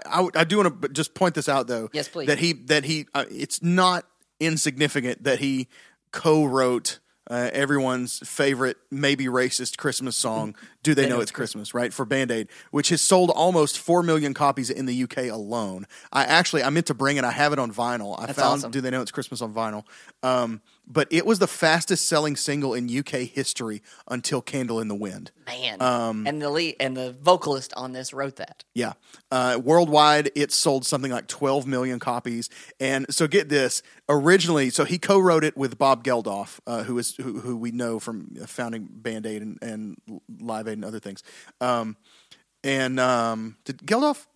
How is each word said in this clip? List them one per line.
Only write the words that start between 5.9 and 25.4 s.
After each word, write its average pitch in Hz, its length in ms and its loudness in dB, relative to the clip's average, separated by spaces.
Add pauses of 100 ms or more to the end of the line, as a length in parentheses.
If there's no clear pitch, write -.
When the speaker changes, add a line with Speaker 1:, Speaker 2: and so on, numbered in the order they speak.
Speaker 1:
co-wrote, 131 880 2 (320)
uh, 123 220 -2
everyone's 131 680 0
favorite, 131 580 0 (140)
maybe 139 340 0
racist 127 520 -2
Christmas 131 400 -4
song, 110 380 -4 (280)
Do 156 100 6
They 139 100 6
Speaker 2:
They 127 60 2
Speaker 1:
Know 123 60 0
Speaker 2:
Know 120 60 2
Speaker 1:
It's 107 100 -4
Speaker 2:
It's - 40 -12
Christmas. 107 360 -8
Speaker 1:
Christmas, - 20 -8
right, 120 200 -2
for 135 100 -4
Band 131 280 0
Aid, 113 180 -4 (220)
which 143 180 0
has 170 120 2
sold 180 280 6
almost 165 500 2
four 175 240 2
million 156 300 2
copies 135 360 0
in 131 160 -4
the 123 100 -2
U 127 120 -2
K 127 220 -4
alone. 104 580 -6 (240)
I 135 140 2
actually, 160 380 4
I 127 60 0
meant 160 180 0
to 151 60 -2
bring 135 220 0
it. 139 80 0
I 123 80 0
have 147 220 2
it 139 60 0
on 120 120 -2
vinyl. 113 480 -4
I 117 60 -8
Speaker 2:
That's 135 120 -10
Speaker 1:
found 139 220 2
Speaker 2:
awesome. 117 120 -8
Speaker 1:
Do 131 100 -4
They 127 80 -4
Know 131 120 -2
It's 117 100 -8
Christmas 120 300 -8
on 110 120 -6
vinyl. 107 320 -6 (360)
Um, 120 400 0 (240)
but 143 260 0
it 160 140 2
was 208 140 4
the 180 80 4
fastest 165 600 2
selling 151 260 0
single 143 380 -2
in 120 160 -4
U 131 140 -2
K 127 200 -6
history 113 580 -6 (280)
until 123 320 -4
Candle 120 400 -4
in 110 80 -4
the 104 60 -4
Wind. 98 360 -10 (160)